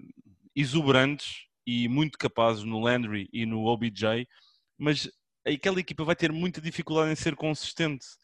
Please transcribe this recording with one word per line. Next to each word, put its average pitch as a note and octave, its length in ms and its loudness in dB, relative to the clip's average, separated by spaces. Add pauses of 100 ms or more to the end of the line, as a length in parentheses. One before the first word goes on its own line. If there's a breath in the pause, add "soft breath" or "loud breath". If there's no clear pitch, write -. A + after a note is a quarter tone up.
(560)
exuberantes C#3 880 2 (200)
e A#2+ 220 2
muito C#3+ 300 0
capazes A2+ 460 2
no A2 160 -2
Landry A2+ 520 0
e A2+ 140 -4
no A2 200 -2
O A#2 120 2
B A2+ 140 -2
J, A2 360 0 (520 soft breath)
mas D3 280 0 (380)
aquela F#3 340 0
equipa D#3+ 240 -6
vai E3+ 120 0
ter E3 160 0
muita E3 280 -4
dificuldade D#3+ 520 -2
em D#3 40 0
ser D3+ 200 -4
consistente. D#3 720 -4 (160)